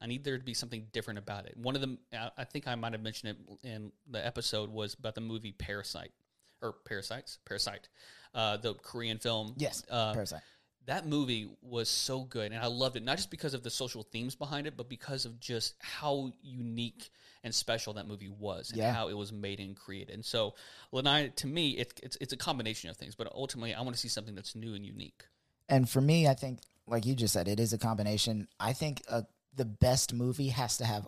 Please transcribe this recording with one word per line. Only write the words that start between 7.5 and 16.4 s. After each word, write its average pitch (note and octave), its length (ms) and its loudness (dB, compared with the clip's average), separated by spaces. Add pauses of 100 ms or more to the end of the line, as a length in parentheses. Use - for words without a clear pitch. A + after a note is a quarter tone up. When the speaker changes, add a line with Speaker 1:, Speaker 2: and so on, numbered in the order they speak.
Speaker 1:
uh, A2 220 2
the A2 160 -2
Korean A#2 440 -4
film. A2 400 0
Speaker 2:
Yes, - 320 -2
Speaker 1:
Uh, A2 240 2
Speaker 2:
Parasite. F#2 280 -2 (440)
Speaker 1:
that D#3+ 220 -2
movie B2+ 420 2 (120)
was A#2 280 -2
so C3 360 0
good, A2+ 260 -2
and A2+ 100 -4
I A#2+ 60 2
loved B2 300 2
it, A2 60 -4
not C3 120 2
just F#3+ 160 -2
because D#3 220 -2
of A#2+ 100 -4
the B2 60 -4
social A#2 340 -4
themes A#2+ 320 -4
behind C#3+ 320 -4
it, C#3+ 80 -6
but A#2+ 140 -8
because C3 360 -4
of A#2 140 -8
just A#2 400 -2
how C#3 540 0 (100)